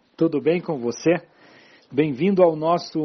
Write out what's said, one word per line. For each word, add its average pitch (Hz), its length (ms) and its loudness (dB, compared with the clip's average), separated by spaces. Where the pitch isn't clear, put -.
Tudo 156 260 0
bem 165 200 0
com 156 160 -6
você? 120 380 0
Bem-vindo 160 520 2
ao 165 120 4
nosso 165 500 -2